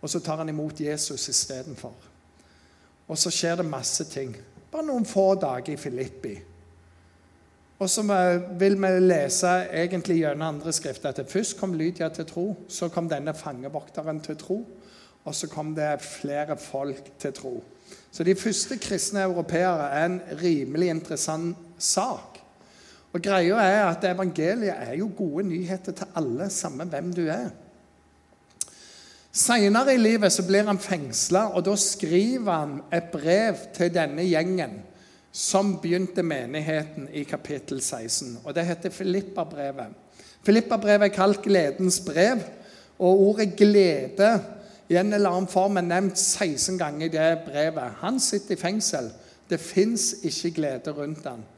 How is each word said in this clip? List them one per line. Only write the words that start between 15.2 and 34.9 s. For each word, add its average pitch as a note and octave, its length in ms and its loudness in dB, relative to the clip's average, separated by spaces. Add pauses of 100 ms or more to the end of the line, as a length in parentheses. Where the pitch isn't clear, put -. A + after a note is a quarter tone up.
og D3+ 120 -8
så E3+ 160 -6
kom D#3 240 -6
det D3+ 280 -2
flere D3 560 -6
folk C3+ 600 -8
til C#3 160 -6
tro. B2+ 180 -10 (580)
Så E3 120 -4
de F#3 100 4
første A3 440 -2
kristne G3 440 -2
europeere E3+ 720 0
er D#3 100 2
en F3+ 140 -2 (220)
rimelig D#3+ 480 2
interessant D#3+ 680 -4 (220)
sak. - 600 -2 (720)
Og F3 100 -4
greia F#3+ 420 4
er G3 240 6
at E3+ 180 0
evangeliet F3+ 680 0
er B2 240 -8
jo G#3+ 160 -2
gode F#3 320 -2
nyheter F3+ 440 -6
til - 220 -12
alle, D3+ 360 -2
samme D3 340 -6
hvem E3+ 300 -6
du F3 160 0
er. G#3+ 180 -4 (1800)
Senere A#3+ 640 6
i B3 40 6
livet A3 360 6
så G3 80 0
blir G3 240 4
han G3+ 160 2
fengslet, F3 720 0
og F3+ 100 2
da G3 140 2
skriver G3+ 720 0
han D3 300 -2 (120)
et E3 200 -2
brev E3+ 480 2 (160)
til E3+ 180 2
denne D#3+ 320 0
gjengen D#3+ 540 0 (500)